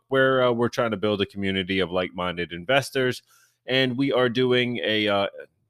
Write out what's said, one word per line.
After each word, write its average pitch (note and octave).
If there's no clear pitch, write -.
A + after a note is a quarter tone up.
where, C3
uh, B2
we're A#2
trying A#2+
to G#2
build G#2
a G2
community F#2+
of F2
like-minded F2
investors. B2+
And B2+
we C#3
are B2
doing B2
a, G#2
uh, G2+